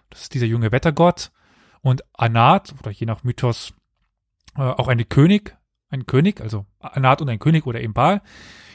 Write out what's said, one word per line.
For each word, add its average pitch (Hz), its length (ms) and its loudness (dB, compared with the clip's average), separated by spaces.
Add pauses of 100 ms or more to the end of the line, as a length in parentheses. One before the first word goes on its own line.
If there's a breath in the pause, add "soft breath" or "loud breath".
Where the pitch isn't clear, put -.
das - 140 -20
ist - 100 -14
dieser 120 140 -2
junge 113 240 -2
Wettergott, 165 600 0 (500 soft breath)
und 131 220 0 (100)
Anat, 120 640 2
oder - 100 -14
je 107 160 -10
nach 113 180 -8
Mythos, 123 500 -4 (840)
äh, 143 60 -4
auch 127 240 -2
eine 117 180 0
König, 180 500 2 (340)
ein 131 180 -10
König, 165 340 0
also 107 240 -8 (140)
Anat 135 420 0
und 143 80 -4
ein 113 100 -4
König 160 280 2
oder 117 120 -6
eben 113 140 -8
Baal, 165 300 0 (520 loud breath)